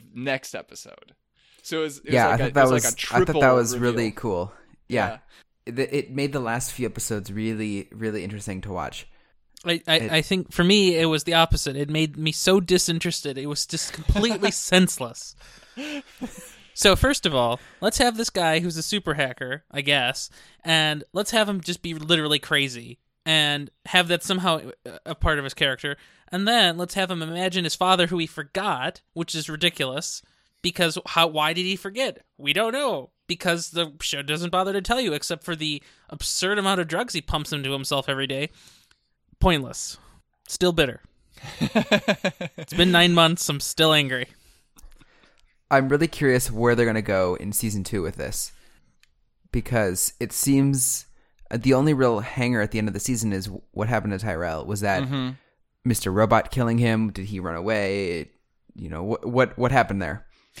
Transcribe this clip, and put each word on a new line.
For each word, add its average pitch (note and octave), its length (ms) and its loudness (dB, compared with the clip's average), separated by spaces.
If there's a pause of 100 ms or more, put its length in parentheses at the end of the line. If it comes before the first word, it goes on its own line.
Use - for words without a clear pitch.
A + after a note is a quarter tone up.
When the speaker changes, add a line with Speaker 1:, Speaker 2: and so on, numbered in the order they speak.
(120)
Speaker 1:
next C3 440 -6
episode. - 580 -18 (480)
So - 160 -4
it D#3+ 40 0
was, C#3+ 160 -4
it - 80 -20
was - 80 -4
Speaker 2:
Yeah, A#2 140 6
Speaker 1:
like E2+ 40 4
Speaker 2:
I - 20 4
Speaker 1:
a, A#2 40 4
Speaker 2:
thought - 100 0
Speaker 1:
it C#3 60 -6
Speaker 2:
that C#3 100 8
Speaker 1:
was B2+ 80 6
Speaker 2:
was, A#2+ 120 2
Speaker 1:
like - 80 0
a - 40 -12
Speaker 2:
I - 220 0
thought F3+ 80 6
that D#3+ 60 0
Speaker 1:
triple C#3 220 6
Speaker 2:
was A#2+ 200 2
Speaker 1:
reveal. A#2+ 180 2
Speaker 2:
really A2+ 180 0
cool. G2 420 -4 (360)
Yeah. A2+ 220 0
Speaker 1:
Yeah. A2 80 -10 (480)
Speaker 2:
It, A#2 120 -8
it C3+ 320 -2
made C#3 240 -4
the C#3 60 -4
last A#2+ 320 -4
few B2 140 -6
episodes G#2 460 -6
really, G#2+ 580 -4
really G#2+ 320 -6
interesting G2+ 400 -8
to G#2 100 -10
watch. D#2+ 340 -8 (580)
Speaker 3:
I, E3+ 240 -2
I, D#3+ 80 4
Speaker 2:
It A#2 160 -2
Speaker 3:
I D#3+ 80 4
think F#3 320 -2
for F3 100 2
me, F#3+ 340 6
it E3 100 4
was D#3 180 0
the E3+ 80 -4
opposite. E3 420 2
It C#3+ 140 -4
made D#3 300 -2
me D#3 140 -2
so F#3+ 280 4
disinterested. E3 800 0
It C3+ 80 -6
was D3 180 -4
just - 300 -6
completely G3+ 560 2
Speaker 1:
<laughs> - 240 -4
Speaker 3:
senseless. D3+ 600 2 (1400)
So F#3+ 200 6
first - 280 2
of D#3 100 0
all, A#2+ 260 2 (200)
let's - 180 0
have B3 180 2
this - 140 -4
guy E3 280 2
who's E3+ 180 -2
a D#3+ 60 -6
super F3 320 -2
hacker, C3+ 560 -4
I C#3+ 100 -6
guess, C#3 480 -2 (360)
and D#3 480 0
let's G#3 180 -4
have G#3+ 180 2
him G3 120 -2
just F3 220 -8
be E3+ 120 -6
literally D3+ 460 2
crazy B2 580 -2 (260)
and D3 460 0 (160)
have F3+ 220 2
that E3+ 160 0
somehow F#3 360 0 (460)
a E3 80 -6
part D3+ 240 0
of C#3 60 -4
his C3+ 100 -8
character. C#3+ 420 -2 (360)
And G3 160 -2
then G3+ 280 4
let's F3 180 -6
have F#3+ 180 -2
him E3+ 100 -4
imagine F3 420 -2
his D#3+ 120 -4
father, F3+ 320 2
who F3 100 -2
he D#3+ 80 -2
forgot, D#3 760 -6 (100)
which E3 240 -8
is D3+ 120 -6
ridiculous. D3+ 720 -4 (420)
Because F3 440 0
how? E3 220 2
Why D3+ 240 0
did F3 120 -4
he F#3+ 120 -2
forget? G3+ 480 -6 (140)
We C#3+ 140 0
don't A3 200 0
know. A#3 380 -4 (160)
Because E3+ 440 -2
the D#3+ 300 -4
show C#3+ 220 -4
doesn't D#3 280 -4
bother F#3 220 0
to G3 100 -2
tell A#3+ 180 0
you, G#3 140 0
except D3+ 300 -6
for F3 120 -6
the D3+ 260 -6 (280)
absurd F#3+ 480 -2
amount G3 220 0
of E3 80 -4
drugs G3+ 260 -4
he D#3+ 80 -4
pumps D3 300 -4
into C#3 200 -4
himself C3+ 360 -2
every C3+ 180 -2
day. C#3 240 -4 (880)
Pointless. C#3+ 560 2 (520)
Still F3+ 240 2
bitter. D3 280 0 (600)
Speaker 1:
<laughs> - 0 - (960)
Speaker 3:
It's - 180 -14
been F3+ 180 6
nine F3 220 6
months. E3 340 4
I'm C#3 120 -2
still - 320 2
angry. C3 340 0 (1400)
Speaker 2:
I'm C3+ 180 4
really D3 200 2
curious B2+ 420 2
where A#2 240 2
they're A#2 120 4
gonna A2 160 0
go F#2+ 340 2
in G#2 160 -6
season G#2 320 -2
two G2+ 180 -4
with E2 140 -6
this, - 360 -8 (1000)
because G#2+ 680 0
it A2+ 120 -4
seems, C#3 720 2 (440)
uh, A2+ 100 -2
the C3 140 4
only C#3+ 200 6
real B2 260 4
hanger A#2+ 400 0
at G#2 100 0
the A2+ 80 -2
end G#2+ 100 0
of F#2+ 60 -4
the G2 60 -6
season A2+ 320 -2
is F#2+ 140 -4
w-, F#2+ 160 -12 (100)
what G#2+ 160 -2
happened G#2+ 240 0
to F#2+ 60 -4
Tyrell. E2+ 480 -4
Was G2+ 160 -4
that G2 200 2
Speaker 1:
Mm-hmm. C3 280 -4 (540)
Speaker 2:
Mister A2 280 0
Robot G#2+ 380 4
killing A#2 280 0
him? A2+ 320 2
Did F#2+ 160 -10
he G2+ 140 -8
run E2 160 -6
away? G2 760 -2 (440)
You - 140 -12
know, E2 160 -8
wh-, A2 220 -4
what, B2 320 2
what B2 140 2
happened A2 280 4
there? E2 260 -6 (340)